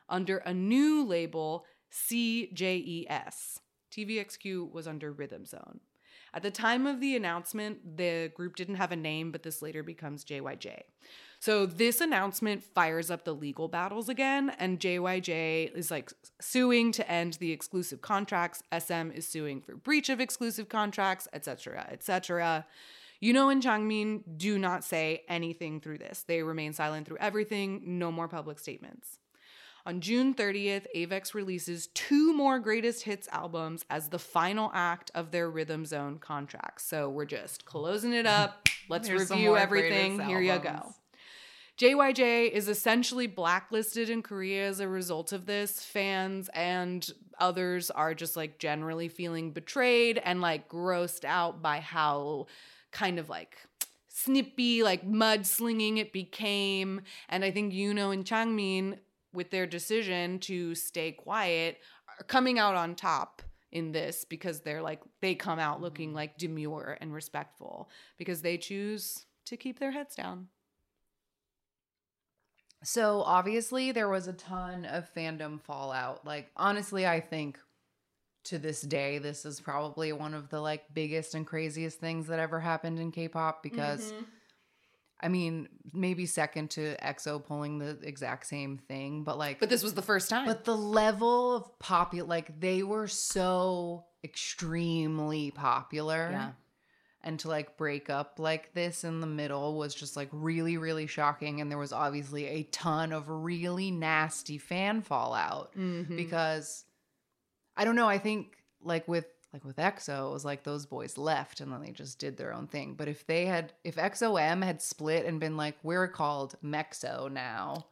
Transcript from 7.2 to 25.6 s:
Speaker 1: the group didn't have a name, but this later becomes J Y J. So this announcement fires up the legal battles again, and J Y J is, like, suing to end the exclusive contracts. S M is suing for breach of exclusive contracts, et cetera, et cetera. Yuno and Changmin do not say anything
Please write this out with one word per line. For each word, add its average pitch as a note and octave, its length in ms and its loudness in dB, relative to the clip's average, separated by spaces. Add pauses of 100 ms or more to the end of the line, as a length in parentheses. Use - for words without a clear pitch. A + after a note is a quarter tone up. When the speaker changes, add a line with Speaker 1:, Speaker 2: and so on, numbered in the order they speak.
Speaker 1:
the E3 360 0
group F3 220 -8
didn't F#3 220 -6
have F3+ 160 0
a F3 40 -2
name, D#3+ 360 -4
but D#3+ 100 -10
this D#3+ 180 -8
later D#3 220 -8
becomes D3+ 400 -10
J C#3 180 -8
Y C3+ 140 -8
J. - 300 -12 (560)
So G#3 260 4
this A#3 340 4
announcement G3+ 600 2
fires E3 480 2
up E3+ 140 -4
the D#3+ 100 -2
legal D3 320 -4
battles G3 420 -4
again, C4+ 420 2
and F#3 280 0
J F3+ 220 2
Y F#3 180 2
J D#3+ 560 0
is, E3 160 -4
like, D3 220 -4 (280)
suing A#3+ 520 6
to - 180 0
end E3+ 300 2
the E3+ 100 -2
exclusive D#3+ 520 -4
contracts. G3 680 0
S E3+ 220 -2
M E3 180 -2
is E3 160 -8
suing D3 340 -4
for - 140 -16
breach C#4+ 340 2
of C4 120 2
exclusive A#3 480 -2
contracts, G3 640 0
et D3 120 -10
cetera, - 460 -8
et - 140 -12
cetera. F3 600 0 (560)
Yuno C4 300 8
and C4+ 100 6
Changmin G#3+ 600 2 (140)
do G3+ 240 2
not F3+ 240 0
say D#3+ 420 0
anything E3 540 -4